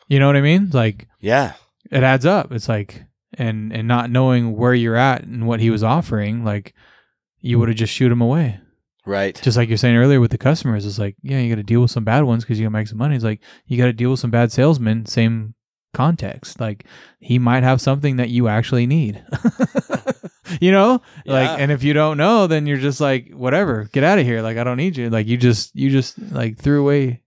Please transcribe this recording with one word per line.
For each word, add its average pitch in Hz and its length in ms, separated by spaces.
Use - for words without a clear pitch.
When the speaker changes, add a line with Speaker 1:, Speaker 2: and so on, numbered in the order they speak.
Speaker 1:
You 139 120
know 139 80
what 143 100
I 139 40
mean? 180 300
Like, 113 360
Speaker 2:
Yeah. 120 340
Speaker 1:
it 131 140
adds 131 240
up. 185 240
It's 120 180
like, 104 340
and, 110 400
and 113 140
not 120 240
knowing 123 440
where 120 200
you're 117 200
at 131 280
and 117 240
what 117 140
he 113 100
was 107 120
offering, 113 640
like, 104 280
you 117 160
would've 113 160
just 110 180
shooed 127 180
him 120 100
away. 123 380
Speaker 2:
Right. 98 380
Speaker 1:
Just 120 160
like 117 100
you're 110 120
saying 120 160
earlier 131 240
with 117 100
the 120 80
customers, 123 480
it's 104 140
like, 101 240
yeah, 135 160
you 120 100
gotta 107 140
deal 117 180
with 123 80
some 113 140
bad 120 200
ones 117 220
'cause 110 140
you 110 60
gotta 107 120
make 107 100
some 107 120
money. 139 160
It's 113 80
like, 107 180
you 127 120
gotta 123 160
deal 123 180
with 131 80
some 120 100
bad 117 220
salesmen, 117 560
same 113 480
context. - 680
Like, 107 260
he 123 200
might 123 240
have 127 180
something 139 360
that 120 120
you 120 180
actually 117 380
need. 127 440
<laughs> - 40
You 185 140
know? 247 280
Like, 135 220
Speaker 2:
Yeah. 160 80
Speaker 1:
and 139 160
if 135 100
you 143 120
don't 151 240
know, 196 280
then 151 220
you're 143 100
just 135 220
like, 135 340
"Whatever, 131 600
get 135 100
outta 185 200
here. 117 180
Like, 113 160
I 120 80
don't 123 100
need 156 220
you." 120 120
Like, 110 160
you 117 120
just, 123 360
you 135 160
just, 135 300
like, 117 380
threw 143 240
away 139 460